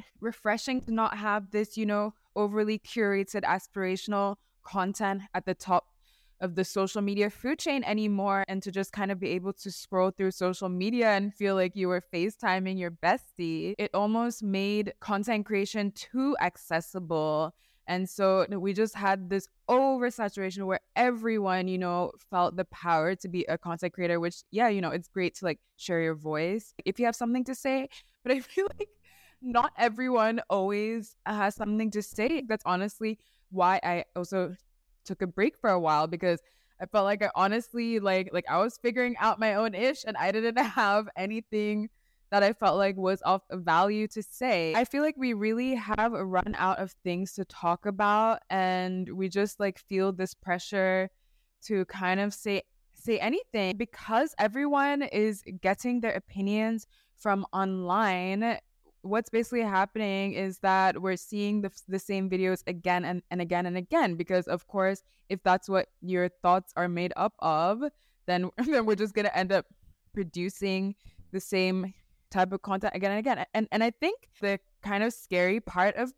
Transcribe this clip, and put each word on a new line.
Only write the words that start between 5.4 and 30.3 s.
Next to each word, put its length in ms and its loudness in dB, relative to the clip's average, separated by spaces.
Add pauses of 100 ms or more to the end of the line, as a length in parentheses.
the 80 -2
top 320 0 (560)
of 120 -4
the 120 0
social 360 -2
media 280 0
food 280 -4
chain 280 -2
anymore, 640 0
and 120 -4
to 80 -8
just 220 -4
kind 180 -4
of 100 -2
be 100 -4
able 240 -2
to 180 -10
scroll 400 0
through 200 0
social 360 -2
media 440 2
and 220 2
feel 220 0
like 220 2
you 100 0
were 160 0 (100)
FaceTiming 640 0
your 140 -4
bestie. 880 -2
It 140 -2
almost 500 0
made 560 0
content 460 -2
creation 460 -2
too 500 -2
accessible. 1120 -2 (320)
And 220 -2
so 400 4
we 240 -2
just 220 0
had 340 0
this 180 -2 (220)
oversaturation 960 0
where 160 -2 (160)
everyone, 720 2
you 80 -2
know, 340 -2 (180)
felt 280 2
the 80 -2
power 500 0
to 140 -12
be 160 -2
a 120 -2
content 360 -6
creator, 260 0
which, 320 -4
yeah, 160 2
you 140 2
know, 80 -2
it's 180 -4
great 280 -2
to, 100 -10
like, 140 -2 (180)
share 240 -2
your 140 0
voice 580 -4 (100)
if 160 -4
you 60 2
have 100 2
something 300 -2
to 100 -8
say. 320 -2 (360)
But 100 2
I 80 0
feel 260 -2 (100)
like 120 -8 (520)
not 360 2
everyone 720 2